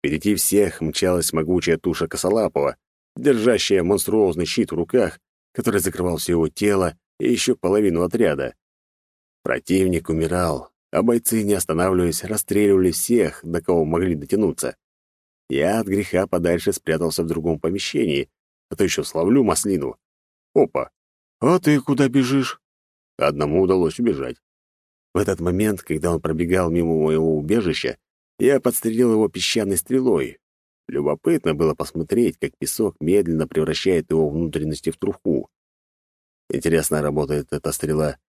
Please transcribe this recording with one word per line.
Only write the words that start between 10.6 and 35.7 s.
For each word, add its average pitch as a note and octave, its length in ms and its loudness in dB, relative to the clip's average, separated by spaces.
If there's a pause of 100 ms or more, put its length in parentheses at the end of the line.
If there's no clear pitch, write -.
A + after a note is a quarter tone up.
а - 120 0
бойцы, A2+ 400 0
не G2+ 100 0
останавливаясь, F2+ 720 0
расстреливали G2 680 2
всех, G#2 500 0
до E2 180 -4
кого E2+ 240 2
могли E2+ 300 0
дотянуться. D#2 600 -2 (760)
Я F2 300 0
от G2+ 60 -4
греха F#2+ 400 0
подальше F2 460 0
спрятался D#2+ 500 -4
в E2+ 40 -2
другом D#2+ 340 -4
помещении, E2+ 680 -4 (400)
а - 60 -10
то G2 80 0
еще - 200 -2
словлю G#2+ 400 2
маслину. F#2 540 -2 (560)
Опа! - 380 0 (480)
А E3 180 4
ты D3+ 200 4
куда C3+ 300 2
бежишь? C3 540 0 (560)
Одному D2 420 0
удалось F2+ 400 2
убежать. C#2 360 -2 (760)
В F2 60 -2
этот F#2+ 220 0
момент, F#2 420 0
когда E2 320 -2
он D#2+ 80 -2
пробегал E2+ 480 0
мимо E2 240 2
моего D#2+ 420 2
убежища, D#2 640 -2 (420)
я C3+ 180 4
подстрелил A#2 540 2
его G#2+ 160 4
песчаной G2 480 -2
стрелой. A#2+ 640 0 (500)
Любопытно D2+ 680 0
было D2+ 200 0
посмотреть, E2 640 -2
как - 180 -6
песок - 420 -4
медленно E2 480 0
превращает D#2+ 640 -2
его D#2+ 200 2
внутренности D#2 600 -4
в - 60 -10
труху. F#2 540 -4 (1000)